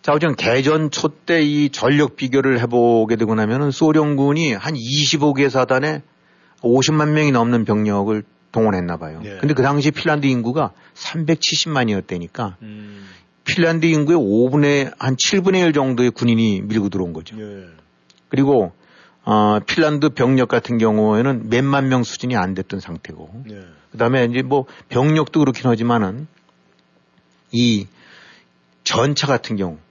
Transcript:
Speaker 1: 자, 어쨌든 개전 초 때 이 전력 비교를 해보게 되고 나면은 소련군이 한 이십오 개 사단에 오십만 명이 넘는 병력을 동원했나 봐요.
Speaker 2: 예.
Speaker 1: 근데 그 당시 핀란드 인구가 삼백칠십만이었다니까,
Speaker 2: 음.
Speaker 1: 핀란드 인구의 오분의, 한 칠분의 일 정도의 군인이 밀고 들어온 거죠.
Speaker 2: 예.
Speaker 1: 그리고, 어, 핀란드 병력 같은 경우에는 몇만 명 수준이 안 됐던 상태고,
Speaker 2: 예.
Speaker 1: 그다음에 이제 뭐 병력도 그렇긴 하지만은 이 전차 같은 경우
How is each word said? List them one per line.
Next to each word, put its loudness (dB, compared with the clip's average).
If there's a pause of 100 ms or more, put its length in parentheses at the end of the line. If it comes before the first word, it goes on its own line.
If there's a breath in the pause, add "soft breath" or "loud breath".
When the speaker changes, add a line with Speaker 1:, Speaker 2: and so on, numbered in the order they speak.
Speaker 1:
자, 0
어쨌든 2
개전 0
초 -4 (160)
때 2
이 2
전력 2
비교를 0
해보게 2
되고 0
나면은 0
소련군이 2
한 -6
이십오 0
개 2
사단에 0 (600 soft breath)
오십만 2
명이 2
넘는 2
병력을 0 (300)
동원했나 0
봐요. -12
Speaker 2:
예. -14
Speaker 1:
근데 0
그 0
당시 0
핀란드 -2
인구가 -2 (220 soft breath)
삼백칠십만이었다니까, -4
Speaker 2:
음. -20 (380 loud breath)
Speaker 1:
핀란드 0
인구의 4
오분의, 2
한 -2
칠분의 0
일 2
정도의 0
군인이 0
밀고 -2
들어온 -4
거죠. -14
Speaker 2:
예. -16 (640)
Speaker 1:
그리고, 2 (520 soft breath)
어, 2
핀란드 0
병력 2
같은 -2
경우에는 2
몇만 0
명 2
수준이 -6
안 -2
됐던 -8
상태고, -16
Speaker 2:
예. -18 (320)
Speaker 1:
그다음에 2
이제 -2
뭐 0 (240 loud breath)
병력도 2
그렇긴 0
하지만은 0 (1200)
이 0 (960 loud breath)
전차 0
같은 -2
경우 -6 (140)